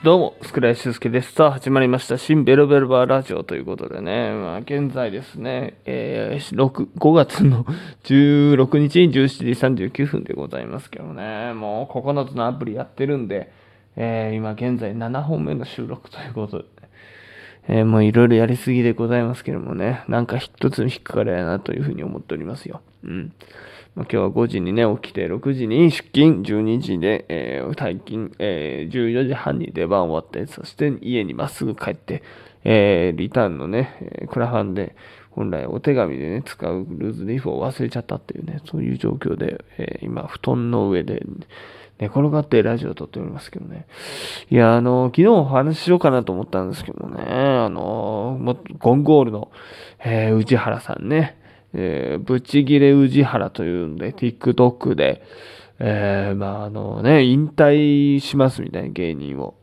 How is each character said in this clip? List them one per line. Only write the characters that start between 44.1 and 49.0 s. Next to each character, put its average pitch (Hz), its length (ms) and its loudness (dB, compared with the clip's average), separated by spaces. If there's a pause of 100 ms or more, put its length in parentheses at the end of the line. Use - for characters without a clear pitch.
い - 40 2
や、 117 200 8
あ 120 60 4
の 123 300 2
ー、 - 40 -14
昨 160 60 4
日 185 60 10
お 208 180 8
話 139 340 2
し - 40 -12
し 175 80 -2
よ 180 60 8
う - 20 2
か 156 120 4
な 123 140 2
と 95 80 -4
思 92 120 -4
っ - 20 -10
た 92 180 -4
ん 92 60 -6
で - 60 -8
す - 80 -14
け - 80 -12
ど - 180 -12
ね。 - 120 -12
あ 127 460 2
の 107 720 -6
ー、 - 20 -6
も-、 123 140 -2 (220)
ゴ 120 160 6
ン 143 80 4